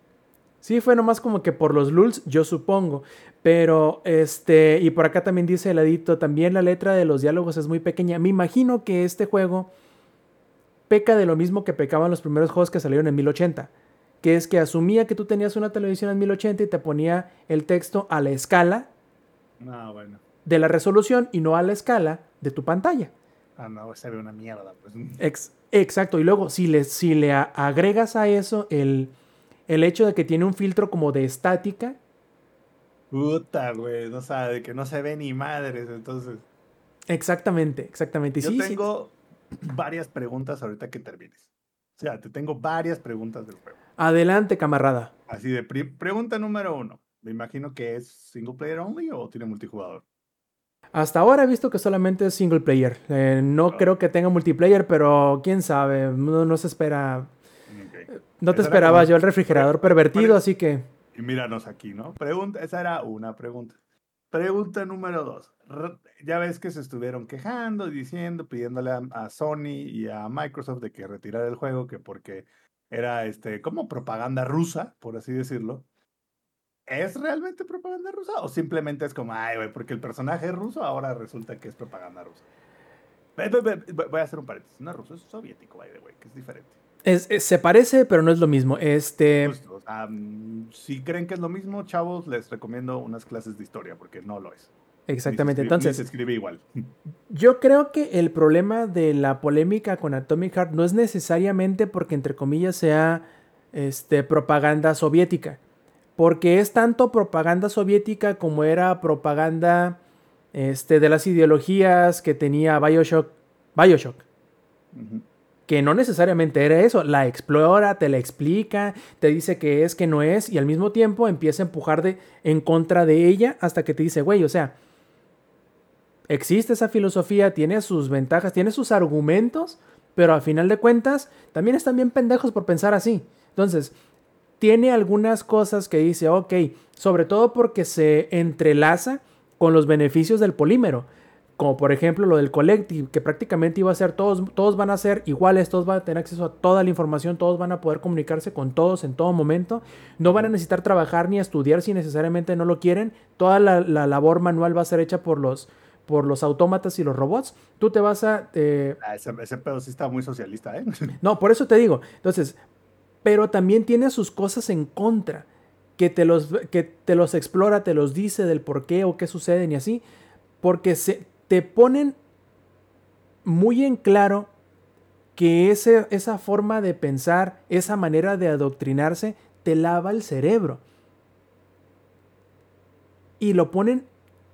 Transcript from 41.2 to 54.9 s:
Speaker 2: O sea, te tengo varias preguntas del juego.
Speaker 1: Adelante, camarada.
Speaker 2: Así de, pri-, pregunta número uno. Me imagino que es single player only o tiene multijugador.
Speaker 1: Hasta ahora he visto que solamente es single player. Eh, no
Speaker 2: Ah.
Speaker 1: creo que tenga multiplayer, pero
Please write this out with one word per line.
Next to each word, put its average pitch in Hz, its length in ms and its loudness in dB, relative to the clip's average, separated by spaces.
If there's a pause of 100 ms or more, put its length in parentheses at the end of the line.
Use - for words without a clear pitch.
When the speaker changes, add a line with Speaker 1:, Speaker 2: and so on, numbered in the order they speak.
Speaker 2:
O - 60 -20
sea, 120 180 -10
te 120 100 -20
tengo 147 240 -10
varias 165 460 -6
preguntas 113 480 -14
del - 80 -20
juego. - 220 -20 (180)
Speaker 1:
Adelante, 175 600 2
camarada. 135 560 0 (140)
Speaker 2:
Así 117 220 -12
de, 123 140 -4
pri-, 135 220 -8
pregunta 214 520 -8
número 208 380 -6
uno. 110 240 -14 (220)
Me 110 100 -16
imagino 131 420 -12
que 117 220 -8
es 120 160 -14
single 120 440 -18
player 156 240 -10
only 311 300 -10
o 127 200 -12
tiene 117 160 -14
multijugador. 104 580 -14 (880)
Speaker 1:
Hasta 156 300 -2
ahora 269 220 6
he 254 40 4
visto 254 220 -2
que 196 100 -4
solamente 190 460 -2
es 185 80 -2
single 165 260 0
player. 131 380 0 (120)
Eh, 135 340 2
no 151 240 2
Speaker 2:
Ah. 175 100 -2
Speaker 1:
creo 185 200 2
que 175 120 0
tenga 175 200 0
multiplayer, 175 560 4
pero 143 580 4